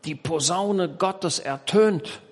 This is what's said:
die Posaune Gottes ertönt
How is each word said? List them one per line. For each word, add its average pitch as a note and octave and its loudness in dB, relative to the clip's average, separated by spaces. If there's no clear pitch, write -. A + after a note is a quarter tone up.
die D#3 -8
Posaune F3 0
Gottes F#3+ -2
ertönt F3+ 2